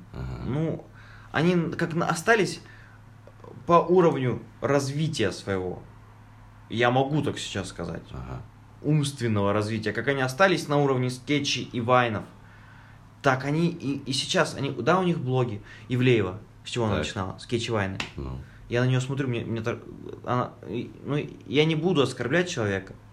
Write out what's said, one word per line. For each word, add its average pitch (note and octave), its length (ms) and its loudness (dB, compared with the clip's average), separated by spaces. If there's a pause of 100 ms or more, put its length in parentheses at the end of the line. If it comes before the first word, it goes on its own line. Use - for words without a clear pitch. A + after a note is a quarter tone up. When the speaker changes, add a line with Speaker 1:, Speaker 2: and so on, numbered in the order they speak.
(120)
Speaker 1:
Ага. - 340 -10
Speaker 2:
Ну, D3+ 380 -2 (460)
они E3+ 480 2
как E3+ 160 -2
на-, E3 140 2
остались G3+ 520 2 (1040)
по E3+ 140 6
уровню D#3+ 640 4 (180)
развития C3+ 720 0
своего. F#2 500 -4 (840)
Я A#2+ 220 2
могу C#3 320 2
так G2 160 -2
сейчас - 300 -6
сказать. E2+ 340 -8 (100)
Speaker 1:
Ага. B1+ 300 -10 (400)
Speaker 2:
Умственного A#2+ 680 2
развития. G#2+ 400 0
Как A2+ 160 -2
они C#3 140 0
остались D#3 460 2
на D3 100 2
уровне B2+ 320 2
скетчей C#3 640 -2
и B2 80 -2
вайнов, A#2 440 2 (1000)
так C3+ 220 4
они D#3+ 240 2
и, C#3 360 -4
и B2+ 80 -4
сейчас, - 440 0
они, C#3 140 -2
да, D3 280 2
у F#3 60 2
них E3 160 2
блоги. B2 420 0 (260)
Ивлеева, A#2 500 4 (260)
с - 60 -14
чего A#2 160 0
она G2+ 100 2
Speaker 1:
Так. D2+ 100 0
Speaker 2:
начинала? F#2+ 320 -6
Скетч A#2 300 -4
и A#2+ 40 -2
вайны. G2 260 -2 (180)
Speaker 1:
Ну. C2 220 -8 (320)
Speaker 2:
Я A#2+ 100 2
на B2+ 60 4
неё B2+ 160 4
смотрю, C3+ 260 -2
мне, A#2 160 -2
мне A2+ 160 -4
так, A2+ 200 -4 (440)
она, - 280 -2 (140)
и, G#2+ 240 -6 (140)
ну, C#3 140 -2 (280)
я D3 200 4
не D#3+ 80 2
буду D#3 260 2
оскорблять C3+ 480 0
человека, G2 460 -2 (180)